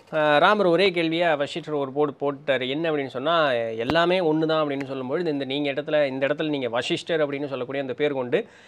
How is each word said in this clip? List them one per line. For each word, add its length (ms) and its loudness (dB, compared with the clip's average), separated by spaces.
ஆ, 260 4
ராமர் 280 6
ஒரே 240 4
கேள்வியை 460 2
வசிஷ்டர் 380 -6
ஒரு 180 -2
போடு 280 0
போட்டுட்டாரு. 480 -2
என்ன 220 -2
அப்படின்னு 160 -2
சொன்னா, 460 0
"எல்லாமே 680 0
ஒண்ணு 260 2
தான்" 200 0
அப்படின்னு 180 -4
சொல்லும் 240 -8
பொழுது, 220 -2
இந்த 140 -2
நீங்க 280 -2
இடத்துல, 320 0
இந்த 220 0
இடத்துல 220 -2
நீங்க 200 -2
வசிஷ்டர் 600 -2
அப்படின்னு 180 -6
சொல்லக்கூடிய 360 -6
அந்த 120 -6
பேர் 180 0
கொண்டு 340 -2